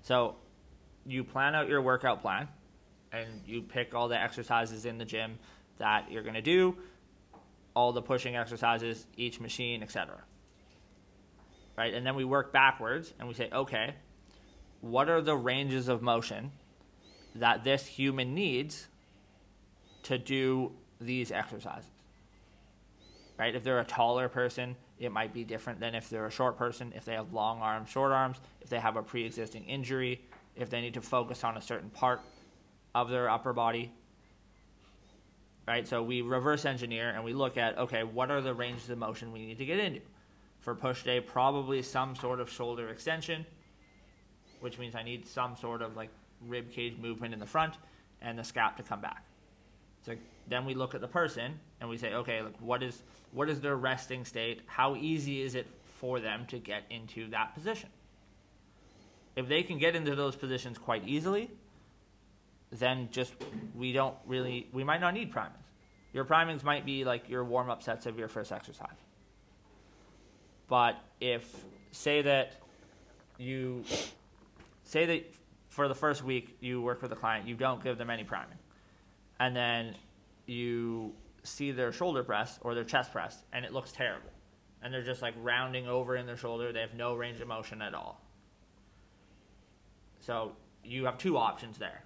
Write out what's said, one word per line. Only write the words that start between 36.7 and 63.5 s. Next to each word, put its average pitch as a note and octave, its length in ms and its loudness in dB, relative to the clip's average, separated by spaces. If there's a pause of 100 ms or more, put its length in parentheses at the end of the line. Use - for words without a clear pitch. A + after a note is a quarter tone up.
and A2 120 -4
we A#2 100 -4
look C3 220 2
at, A#2 220 2
okay, A#2+ 260 0
what A#2+ 280 0
are C#3+ 100 2
the C3 140 0
ranges A#2+ 340 -6
of A#2+ 80 -4
motion A2+ 340 -6
we A2 140 -10
need A2 140 -10
to C3+ 60 -4
get E3+ 140 0
into? E3+ 220 -2 (600)
For A#2+ 120 -2
push B2+ 300 -2
day, B2 180 2
probably C3+ 600 2
some C3 320 -2
sort B2+ 240 -2
of A#2+ 100 -4
shoulder A#2+ 400 -4
extension, D#3+ 560 -4 (1120)
which B2 200 -8
means A#2+ 160 -8
I A2+ 80 -4
need A#2 240 -8
some B2 280 -2
sort A#2 280 -4
of, A2+ 120 -8
like, A2 140 -8 (380)
rib A#2+ 240 -6
cage A#2+ 260 -6
movement A#2 380 -6
in G#2+ 40 -10
the G2+ 60 -8
front D#3+ 300 0 (460)
and A#2 160 -8
the A2+ 40 -8
scap A2+ 360 0
to A2 60 -12
come G#2 160 -6
back. - 240 -8 (800)
So A#2 140 -10 (320)
then B2 180 0
we C3+ 80 -2
look C3 220 -2
at - 60 -6
the B2 60 -6
person D3+ 520 0 (200)
and A#2 80 -8
we A#2 100 -4
say, A2+ 180 -2
"Okay, A#2 260 0
like, G#2+ 180 -8
what B2 220 0
is, B2+ 220 -6 (280)
what C#3+ 180 0
is C#3 120 0
their C#3+ 140 0
resting B2+ 500 -2
state? A2+ 400 -4
How C3+ 300 4
easy C#3 480 0
is C3 100 -4
it B2+ 140 -4 (320)
for B2+ 200 -2
them A2 280 -2
to B2+ 100 -8
get G2+ 320 -6
into A2+ 400 -10
that A2 240 0
position?" G#3 360 -6 (1500)
If B2+ 120 -2
they D3+ 140 4
can F3+ 160 -4
get E3 180 4
into D3+ 200 0
those C#3 200 0
positions B2+ 440 -4
quite A2 280 0
easily, F#3 440 0 (1200)
then B2 400 0
just, B2+ 220 0 (420)